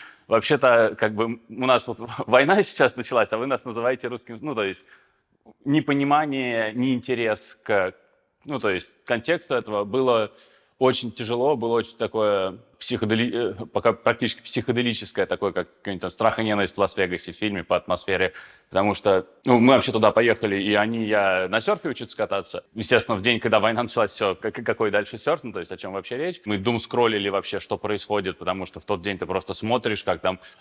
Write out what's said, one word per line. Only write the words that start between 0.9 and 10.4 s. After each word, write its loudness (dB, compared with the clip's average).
как 0
бы, -2
у -6
нас 2
вот -8
<laughs> -10
война 6
сейчас 2
началась, 0
а 0
вы -4
нас -4
называете -2
русским, -12
ну, -8
то -2
есть -6
непонимание, 0
неинтерес -2
к, 2
ну, -6
то 0
есть -4
контексту -2
этого -2
было 2